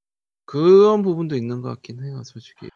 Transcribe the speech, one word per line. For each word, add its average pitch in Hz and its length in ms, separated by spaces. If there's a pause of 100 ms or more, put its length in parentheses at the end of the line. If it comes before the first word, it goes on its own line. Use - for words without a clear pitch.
(440)
그런 196 580
부분도 165 340
있는 123 260
것 127 60
같긴 123 360
해요, 135 200
솔직히. - 520